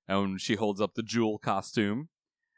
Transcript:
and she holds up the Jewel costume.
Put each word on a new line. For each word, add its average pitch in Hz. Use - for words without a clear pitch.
and 95
she 113
holds 101
up 101
the 113
Jewel 110
costume. 107